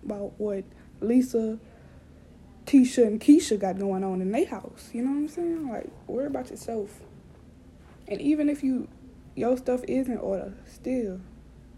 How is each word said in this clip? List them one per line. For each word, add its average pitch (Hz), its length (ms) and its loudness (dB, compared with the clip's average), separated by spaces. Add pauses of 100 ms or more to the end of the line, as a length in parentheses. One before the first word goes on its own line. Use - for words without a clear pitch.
about 202 380 -6
what 202 240 -4 (360)
Lisa 226 580 2 (1080)
Tisha 254 400 6
and 214 140 0
Keisha 294 380 8
got 190 200 -2
going 196 260 0
on 190 160 -2
in 190 120 -2
they 277 120 2
house. - 480 -12
You 233 100 -6
know 262 80 0
what 285 60 0
I'm 294 120 -2
saying? 330 400 -4
Like, - 220 -8 (160)
worry 262 200 -4
about 262 240 -6
yourself. 220 500 -10 (1080)
And 202 120 -4
even 294 280 2
if 285 140 -2
you, 262 260 -2 (460)
your 240 220 2
stuff 254 320 -2
is 254 200 0
in 233 100 -2
order, 196 360 -4 (120)
still, 220 540 -4 (580)